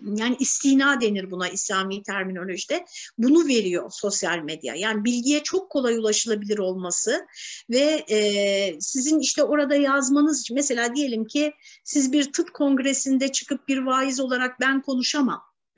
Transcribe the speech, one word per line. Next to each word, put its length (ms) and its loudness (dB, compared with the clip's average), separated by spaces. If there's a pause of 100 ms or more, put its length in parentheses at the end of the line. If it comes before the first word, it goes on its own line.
(160)
yani 240 0
istina 600 4
denir 300 0
buna 180 -4
İslami 540 -4
terminolojide. 800 -6 (320)
Bunu 300 4
veriyor 440 0
sosyal 480 -2
medya. 360 -8
Yani 300 -2
bilgiye 380 0
çok 260 -4
kolay 280 0
ulaşılabilir 600 0
olması 720 -2 (420)
ve, 400 2
e, 720 0
sizin 380 0
işte 240 0
orada 320 4
yazmanız 680 4
için, 140 -6
mesela 400 0
diyelim 300 0
ki 280 -2 (300)
siz 300 0
bir 180 2
tıp 220 -4
kongresinde 800 2
çıkıp 360 -6
bir 100 0
vaiz 420 0
olarak 400 -2
ben 220 2
konuşamam 680 -2 (280)